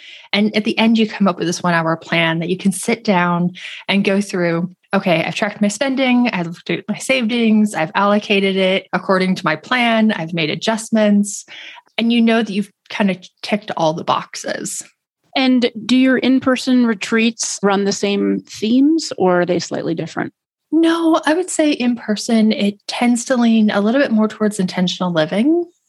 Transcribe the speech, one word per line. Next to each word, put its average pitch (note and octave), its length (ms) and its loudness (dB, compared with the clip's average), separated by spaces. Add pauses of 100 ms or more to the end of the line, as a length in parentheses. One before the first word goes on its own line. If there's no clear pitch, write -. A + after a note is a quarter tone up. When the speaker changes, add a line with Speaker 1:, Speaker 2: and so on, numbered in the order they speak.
(320)
Speaker 1:
And G#3 240 0
at G#3+ 80 0
the A3 120 -2
end, A3+ 220 4
you A3 100 2
come G3+ 200 0
up F3+ 100 -2
with E3+ 80 -4
this E3+ 160 -4
one F3 120 0
hour D#3+ 220 0
plan E3 440 -2
that E3 80 -4
you F#3 80 -2
can F#3+ 160 0
sit A#3 320 -4
down F3 480 2 (340)
and G3 180 0
go G3+ 160 2
through. F3 540 -2 (200)
"Okay, F#3+ 280 2
I've - 140 -6
tracked G#3 240 -4
my G#3 80 2
spending. B3 640 0
I've F3 140 -2
looked - 240 -10
at - 180 -6
my F#3 100 -6
savings. A3+ 720 2
I've D#3+ 220 -4
allocated G3 600 2
it F#3+ 360 0
according F#3 440 0
to - 80 -6
my D#3 100 0
plan. A3+ 560 0
I've E3+ 240 -4
made D#3+ 160 -2
adjustments." G#3 960 0 (540)
And A#3 140 0
you A#3+ 100 4
know A3+ 200 2
that G#3+ 100 -6
you've G3 180 -4 (200)
kind G3 200 0
of F3+ 80 -4 (240)
ticked - 340 -4
all D#3 160 0
the D#3+ 120 -8
boxes. - 800 -6 (540)
Speaker 2:
And B3+ 340 2 (140)
do B3 120 2
your C4 220 4
in-person B3+ 680 2
retreats A3+ 760 -2
run G3+ 220 2
the G3 80 0
same G3+ 480 -2
themes, C4+ 800 0
or F3+ 220 4
are F3 60 0
they F3+ 120 0
slightly - 360 -4
different? - 380 -6 (380)
Speaker 1:
No, E4 560 2
I D4+ 80 2
would F4+ 160 -2
say D4+ 220 2
in B3 240 -2
person, A3 560 0
it G3+ 340 -2
tends A#3+ 400 0
to C4 100 0
lean A3+ 340 4
a G3+ 100 0
little A3+ 200 2
bit C#4 120 0
more G#3+ 160 4
towards G#3 320 -2
intentional F3+ 520 -2
living G#3 520 2 (240)